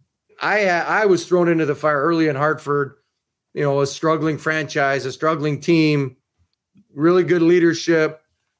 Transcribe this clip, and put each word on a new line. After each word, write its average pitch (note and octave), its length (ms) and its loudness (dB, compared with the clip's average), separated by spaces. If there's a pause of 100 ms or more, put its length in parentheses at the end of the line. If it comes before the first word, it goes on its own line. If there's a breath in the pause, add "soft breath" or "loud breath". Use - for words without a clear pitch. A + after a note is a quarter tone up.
(400)
I, G3 280 0
I F3 380 0
was F#3 200 2
thrown F3 220 2
into E3 180 2
the C#3+ 80 0
fire D3 280 0
early D#3+ 260 2
in C#3 80 -2
Hartford, C#3+ 600 -2 (580)
you D3 80 -4
know, C#3+ 180 0
a C#3 60 0
struggling D#3 520 -2
franchise, C#3+ 680 -2
a C3 60 -8
struggling D3+ 480 -4
team, D3+ 560 0 (760)
really E3+ 320 2
good E3 180 0
leadership. E3 760 2 (400)